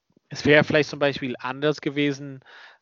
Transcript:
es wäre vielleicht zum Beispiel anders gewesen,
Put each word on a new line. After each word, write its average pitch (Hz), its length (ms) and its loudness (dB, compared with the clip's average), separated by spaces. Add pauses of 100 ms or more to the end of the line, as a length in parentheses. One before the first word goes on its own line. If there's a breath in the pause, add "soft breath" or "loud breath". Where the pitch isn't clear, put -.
(300)
es - 160 -6
wäre 147 180 8
vielleicht 151 240 2
zum 151 100 -12
Beispiel 135 400 -2
anders 139 420 -4
gewesen, 143 600 -4 (420 loud breath)